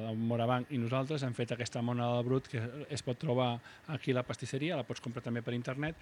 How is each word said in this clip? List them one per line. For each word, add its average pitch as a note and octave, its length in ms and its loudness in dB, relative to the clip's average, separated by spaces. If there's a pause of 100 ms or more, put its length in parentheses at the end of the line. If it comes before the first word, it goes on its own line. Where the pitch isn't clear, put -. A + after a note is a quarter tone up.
el A2 80 -2
Morabanc A#2 540 2
i C3+ 80 0
nosaltres C3 440 0
hem B2 120 -2
fet A#2+ 200 0
aquesta A#2+ 260 -2
mona A#2+ 340 2
del A#2+ 120 2
brut C3 240 2
que A#2+ 100 -2 (280)
es C#3 140 -4
pot B2 160 -2
trobar B2+ 340 4 (340)
aquí D3+ 240 0
a B2 80 4
la B2 40 0
pastisseria, C#3 560 -2
la A#2 80 -4
pots - 160 -8
comprar A#2 200 -4
també A#2 220 -2
per A#2+ 100 0
internet, C#3 460 -2